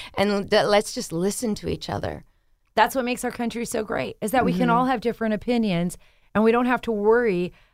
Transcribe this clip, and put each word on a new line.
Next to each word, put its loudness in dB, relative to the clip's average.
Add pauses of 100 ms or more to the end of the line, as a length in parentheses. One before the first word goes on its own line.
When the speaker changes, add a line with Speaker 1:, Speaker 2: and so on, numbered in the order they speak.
(160)
Speaker 1:
And 0
th-, 4
let's 2
just -8
listen -2
to -8
each -6
other. -6 (500)
Speaker 2:
That's 4
what -2
makes -4
our -4
country -6
so -4
great, -6
is -4
that 2
we 2
can 0
Speaker 1:
Mm-hmm. 4
Speaker 2:
all 4
have -2
different -2
opinions 0 (380)
and 4
we 6
don't 2
have 0
to -4
worry 2 (220)